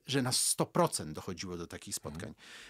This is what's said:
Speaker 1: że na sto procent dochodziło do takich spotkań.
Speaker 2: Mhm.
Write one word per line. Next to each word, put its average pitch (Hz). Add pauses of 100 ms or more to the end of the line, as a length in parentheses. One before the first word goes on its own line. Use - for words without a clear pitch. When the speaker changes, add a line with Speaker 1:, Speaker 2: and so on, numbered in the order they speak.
Speaker 1:
że 135
na 127
sto -
procent 95
dochodziło 90 (140)
do 85
takich -
spotkań. 73
Speaker 2:
Mhm. - (340)